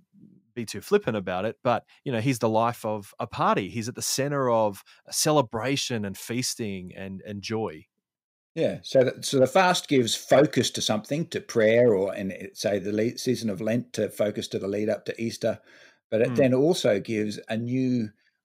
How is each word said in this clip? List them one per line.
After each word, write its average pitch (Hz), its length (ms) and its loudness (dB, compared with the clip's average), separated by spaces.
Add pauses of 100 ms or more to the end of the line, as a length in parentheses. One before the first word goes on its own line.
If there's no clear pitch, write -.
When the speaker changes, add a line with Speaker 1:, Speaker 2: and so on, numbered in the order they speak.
(540)
Speaker 1:
be 120 120 -8
too 104 160 -10
flippant 202 340 0
about 92 300 -4
it, 110 180 -6
but, 120 220 0 (180)
you 143 80 -6
know, 117 80 0
he's 120 200 0
the 117 100 2
life 113 340 0
of 107 360 -8
a 120 60 -6
party. 147 440 0
He's 107 180 -6
at 123 80 -8
the 120 60 -12
center 135 500 -2
of 107 320 2 (220)
a - 80 -14
celebration 127 880 0
and 98 140 -8
feasting 104 760 -6
and, 95 320 -12
and 101 160 -10
joy. 104 440 -6 (680)
Speaker 2:
Yeah. 113 300 -2
So 131 220 4
the, - 180 -4
so 139 160 0
the 127 80 6
fast 180 400 2
gives 123 260 2
focus 127 580 4
to - 100 -6
something, 127 460 -2
to - 120 -6
prayer, 117 540 6
or 95 200 2
in, 95 400 -8
say, 101 260 0
the 95 120 -4
le-, 107 260 0
season 113 320 -2
of 98 120 -6
Lent, 117 320 -2
to 104 160 -2
focus 107 400 -2
to 110 100 -4
the 95 80 -4
lead 104 220 -2
up 104 160 -4
to - 140 -8
Easter. 110 420 -4 (500)
But 110 100 2
it 123 60 4
Speaker 1:
Hmm. 127 80 -4
Speaker 2:
then 127 180 6
also 127 460 4
gives 104 480 -2
a 113 80 -4
new 123 540 0 (360)